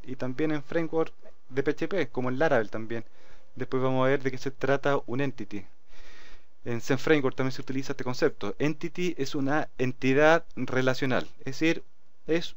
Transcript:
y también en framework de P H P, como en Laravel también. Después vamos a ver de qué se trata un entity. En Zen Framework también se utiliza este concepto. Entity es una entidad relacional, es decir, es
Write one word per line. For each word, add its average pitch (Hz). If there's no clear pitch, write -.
y 127
también 135
en 143
framework 160
de 131
P 147
H 160
P, 175
como 127
en 127
Laravel 139
también. 113
Después 127
vamos 131
a 131
ver 139
de 131
qué 127
se 139
trata 139
un 120
entity. 107
En 120
Zen 131
Framework 143
también 131
se -
utiliza 135
este 127
concepto. 127
Entity 165
es 135
una 143
entidad 131
relacional, 127
es 135
decir, 165
es 165